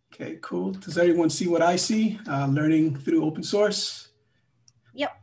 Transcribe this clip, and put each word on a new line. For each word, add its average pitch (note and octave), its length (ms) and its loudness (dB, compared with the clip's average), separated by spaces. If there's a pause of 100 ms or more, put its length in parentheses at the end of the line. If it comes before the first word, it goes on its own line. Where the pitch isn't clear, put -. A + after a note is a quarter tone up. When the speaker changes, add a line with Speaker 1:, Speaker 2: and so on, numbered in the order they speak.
(140)
Speaker 1:
okay, - 280 -12
cool. F#3 300 -6
Does F3 260 -8
everyone E3+ 320 4
see F3+ 180 -2
what E3+ 140 2
I F3 140 4
see? A3 440 0 (100)
Uh, C#3 180 -2
learning D#3 500 2
through D#3+ 280 0
open D#3 180 -4
source? - 680 -2 (840)
Speaker 2:
Yep. C4+ 180 -4 (120)